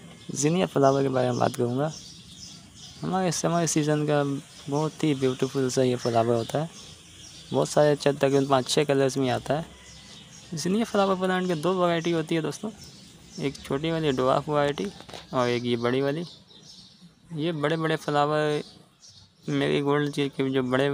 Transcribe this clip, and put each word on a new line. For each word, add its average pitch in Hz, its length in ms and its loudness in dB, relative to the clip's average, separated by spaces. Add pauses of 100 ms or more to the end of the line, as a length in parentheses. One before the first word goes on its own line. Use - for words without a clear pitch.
(340)
zinnia 160 340 0
flower 139 360 4
के 135 60 0
बारे 127 220 2
में 120 80 -2
बात 120 160 2
करूँगा। 127 360 -2 (1080)
हमारे 175 320 -2
summer 165 340 0
season 151 400 2
का 147 160 2 (460)
बहुत 147 340 -2
ही 156 120 4
beautiful 131 540 0
सा 131 140 2
ये 123 140 2
flower 117 380 2
होता 117 240 -2
है। 165 100 -4 (840)
बहुत 143 180 0
सारे 151 260 4
च-, 143 140 0
तकरीबन 139 380 2
पाँच 131 220 2
छः 156 160 2
colors 135 320 2
में 131 140 0
आता 120 220 -2
है। 156 120 -4 (920)
zinnia 190 300 0
flower 196 320 2
plant 185 300 0
के 175 100 0
दो 185 180 0
variety 170 360 2
होती 160 240 0
है 160 60 0
दोस्तों, 156 300 -6 (680)
एक 139 180 -4
छोटी 151 340 -4
वाली 160 220 0
dwarf 131 360 2
variety 147 420 0 (420)
और 123 160 2
एक 120 160 0
ये 120 120 0
बड़ी 120 240 0
वाली। 147 240 -4 (1080)
ये 156 180 -2
बड़े-बड़े 160 440 0
flower 151 640 0 (880)
मेरीगोल्ड 147 640 0
के, 143 160 -2
के 135 200 -2
जो 135 140 0
बड़े 127 300 2